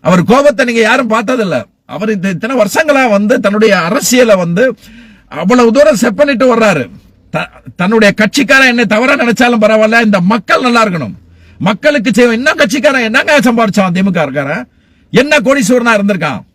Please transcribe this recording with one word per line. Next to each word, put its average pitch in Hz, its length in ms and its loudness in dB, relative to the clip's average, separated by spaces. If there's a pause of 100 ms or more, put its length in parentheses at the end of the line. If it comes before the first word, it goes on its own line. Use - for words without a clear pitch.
அவர் 175 220 0
கோபத்தை 269 420 2
நீங்க 233 160 -2
யாரும் 233 280 0
பார்த்ததில்ல. 214 540 -2 (220)
அவர் 185 260 -8
இந்த 196 180 -4
இத்தனை 226 260 -6
வருஷங்களா 262 540 0
வந்து 208 300 0
தன்னுடைய 208 400 2
அரசியலை 220 560 0
வந்து 185 400 -2 (520)
அவ்வளவு 226 440 2
தூரம் 294 240 4
செட் 196 200 -2
பண்ணிட்டு 262 400 2
வர்றாரு. 185 340 0 (400)
த-, 165 200 -6 (260)
தன்னுடைய 208 420 0
கட்சிக்காரன் 262 500 2
என்னை 240 180 0
தவறா 247 300 0
நினைச்சாலும் 240 460 0
பரவாயில்ல, 220 400 2
இந்த 202 200 0
மக்கள் 220 400 0
நல்லா 240 240 2
இருக்கணும், 151 360 -8 (380)
மக்களுக்கு 240 540 -2
செய்வோம். 240 200 2
என்ன 269 200 -2
கட்சிக்காரன் 262 500 0
என்னங்க 277 360 0
சம்பாரிச்சான்? 208 540 0
திமுக 185 280 0
இருக்காரன் 147 460 -6 (440)
என்ன 294 260 2
கோடீஸ்வரனா 240 560 0
இருந்திருக்கான்? 196 460 -2 (160)